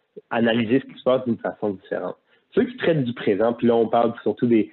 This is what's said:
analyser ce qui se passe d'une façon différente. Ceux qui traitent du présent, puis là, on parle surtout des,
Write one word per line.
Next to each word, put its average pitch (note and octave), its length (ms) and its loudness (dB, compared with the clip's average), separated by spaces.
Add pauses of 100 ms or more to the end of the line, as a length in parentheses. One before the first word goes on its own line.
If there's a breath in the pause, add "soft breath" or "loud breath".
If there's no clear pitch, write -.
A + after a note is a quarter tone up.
(300)
analyser A#2 500 0
ce - 60 -12
qui - 120 -20
se - 60 -18
passe B2+ 220 0
d'une A2+ 120 -2
façon G2+ 340 -6
différente. F#2 440 -8 (380)
Ceux G#3+ 100 4
qui - 140 -6
traitent D#3+ 260 0
du A#2+ 80 -4
présent, A2 400 0
puis A#2 160 -2
là, A#2 80 4
on A2+ 140 2
parle A#2 240 2 (100)
surtout A2+ 240 -2
des, A2+ 260 2